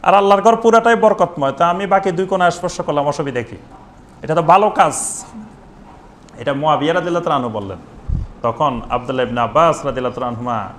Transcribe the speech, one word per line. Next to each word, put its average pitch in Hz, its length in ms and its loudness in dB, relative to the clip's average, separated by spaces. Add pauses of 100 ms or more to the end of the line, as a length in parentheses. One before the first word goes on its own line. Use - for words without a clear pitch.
আর 175 100 4
আল্লাহর 202 280 4
ঘর 226 140 6
পুরাটাই 226 400 4
বরকতময়, 180 560 2
তা 170 180 0
আমি 190 180 -2
বাকি 190 240 2
দুই 180 140 -2
কোণা 180 260 2
স্পর্শ 175 300 -8
করলাম, 147 260 -2
অসুবিধা 139 340 -4
কি? - 140 -10 (640)
এটা 156 140 -4
তো 226 60 2
ভালো 190 280 4
কাজ। - 560 -2 (1120)
এটা 139 160 -4
মুআবিয়া 151 400 0
রাদিয়াল্লাহু 175 320 -2
তাআলা 143 200 0
আনহু 110 140 -6
বললেন। 95 180 -10 (640)
তখন 120 480 -2
আব্দুল্লাহ 123 360 -2
ইবনে 117 160 -4
আব্বাস 147 340 2
রাদিয়াল্লাহু 127 400 -6
তাআলা 127 120 -6
আনহুমা 117 500 -6